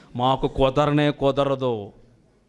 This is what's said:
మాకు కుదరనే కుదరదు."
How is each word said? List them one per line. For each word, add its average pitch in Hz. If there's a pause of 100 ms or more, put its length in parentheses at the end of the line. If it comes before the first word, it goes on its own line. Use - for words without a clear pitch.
(160)
మాకు 131
కుదరనే 147
కుదరదు." 131 (580)